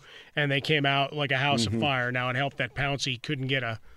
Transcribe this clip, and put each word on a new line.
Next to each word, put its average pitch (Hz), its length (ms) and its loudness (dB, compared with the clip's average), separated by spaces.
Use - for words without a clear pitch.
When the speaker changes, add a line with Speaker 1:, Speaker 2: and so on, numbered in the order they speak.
Speaker 1:
and 147 140 2
they 139 100 2
came 147 260 2
out 139 260 2
like 143 200 -2
a 135 40 2
house 131 300 2
Speaker 2:
Mm-hmm. 104 80 -2
Speaker 1:
of 113 80 0
fire. 127 300 0
Now, 127 180 0
it 123 60 -2
helped 139 220 -2
that 123 180 -4
Pouncey 135 440 -2
couldn't 135 280 -4
get 131 160 0
a, 113 160 -6